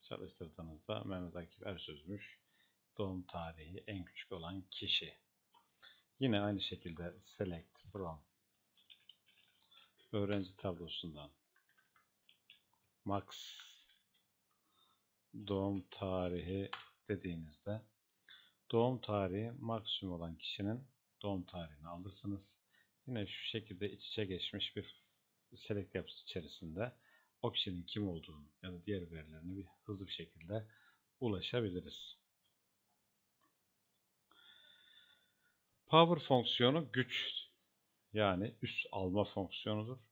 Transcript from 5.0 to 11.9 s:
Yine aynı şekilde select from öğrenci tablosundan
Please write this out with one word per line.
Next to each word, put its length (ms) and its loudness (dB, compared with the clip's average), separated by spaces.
Yine 220 6
aynı 200 2
şekilde 520 -6
select 400 -4
from 320 -6
öğrenci 440 2
tablosundan 760 -6